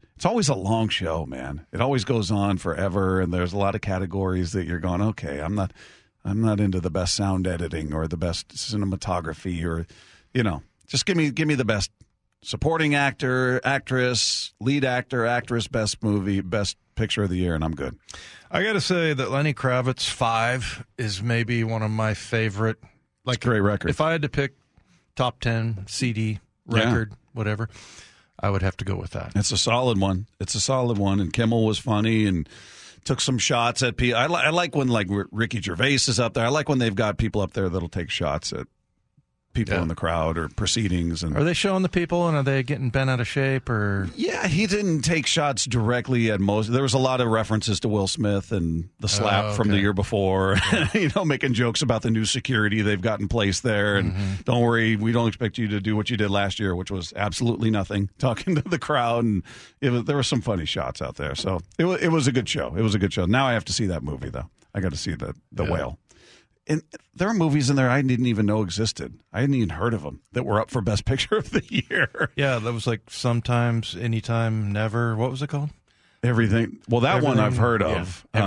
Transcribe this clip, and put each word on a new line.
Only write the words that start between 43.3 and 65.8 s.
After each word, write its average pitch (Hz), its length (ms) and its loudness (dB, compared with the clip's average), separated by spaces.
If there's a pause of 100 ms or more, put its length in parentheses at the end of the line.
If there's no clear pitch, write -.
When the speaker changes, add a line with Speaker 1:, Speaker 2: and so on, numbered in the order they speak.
Speaker 2:
or? 101 440 0
Speaker 1:
Yeah, - 340 -2
he 175 180 2
didn't 180 340 0
take 160 260 2
shots 147 380 0
directly 120 640 2
at 101 100 2
most. 104 300 2
There 131 120 2
was 127 100 2
a 131 60 4
lot 127 240 4
of 117 60 2
references 110 520 2
to 120 80 0
Will 104 180 2
Smith 101 460 -2
and 85 380 -2 (100)
the 104 80 -2
slap 101 380 2
Speaker 2:
Oh, 104 80 -2
Speaker 1:
from 104 140 2
the 101 80 4
Speaker 2:
okay. 98 40 4
Speaker 1:
year 101 140 4
before, 95 640 2 (180)
<laughs> 160 160 0
you 185 240 2
know, 196 80 2
making 139 300 0
jokes 120 260 0
about 120 220 2
the 117 80 0
new 110 160 0
security 107 560 0
they've 101 180 0
got 104 200 0
in 104 80 -2
place 98 320 0
there. 104 360 2
And 95 160 0
Speaker 2:
Mm-hmm. 95 220 -4 (100)
Speaker 1:
"Don't 120 160 2
worry, 113 360 2
we 110 160 0
don't 117 160 2
expect 107 280 -4
you 113 120 -2
to 104 120 -2
do 104 160 0
what 107 140 -2
you 117 80 0
did 104 120 2
last 101 300 0
year," 95 160 0
which 90 140 -8
was 92 260 -6
absolutely 110 540 0
nothing, 101 440 0
<laughs> - 40 -20
talking 143 380 0
to 139 40 2
the 175 180 -2
crowd. 120 460 0
And 104 180 0 (380)
it 139 80 0
was, 120 160 2
there 143 120 0
were 139 60 2
some 123 200 0
funny 90 240 -2
shots - 340 -4
out 67 140 -6
there. 71 200 -6
So 92 260 -2 (180)
it 170 80 2
wa-, 185 80 0
it - 180 -2
was 156 140 2
a 135 60 2
good 117 140 0
show. - 300 -4
It 107 60 2
was 107 120 2
a 107 40 2
good 98 160 0
show. 90 100 0
Now 123 220 4
I 123 80 2
have 110 100 -2
to - 80 -8
see 110 140 0
that 82 160 -2
movie, 67 260 -6
though. 64 220 -8 (240)
I 101 60 -4
got 90 120 0
to 69 60 -6
see - 160 -4
the, - 200 -8 (160)
The 90 140 -4
Speaker 2:
Yeah. - 60 -2
Speaker 1:
Whale. 71 280 -4 (680)